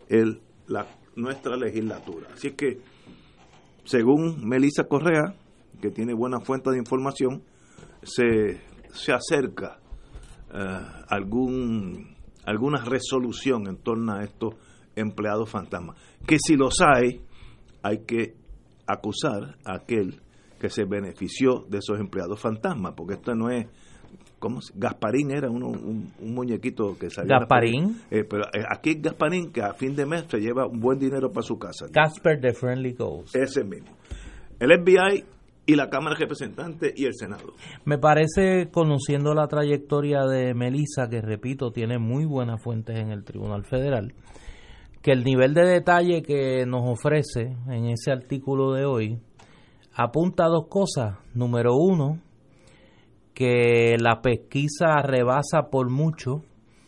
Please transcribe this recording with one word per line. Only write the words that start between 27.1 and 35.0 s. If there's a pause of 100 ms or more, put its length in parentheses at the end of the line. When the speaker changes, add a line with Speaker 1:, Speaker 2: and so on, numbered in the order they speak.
Speaker 1:
en
la
Speaker 2:
¿Gasparín?
Speaker 1:
peli-,
eh,
pero,
eh,
aquí
es
Gasparín
que
a
fin
de
mes
se
lleva
un
buen
dinero
para
su
casa.
Speaker 2:
Casper
the
Friendly
Ghost.
Speaker 1:
Ese
mismo. (680)
El
F
B
I (400)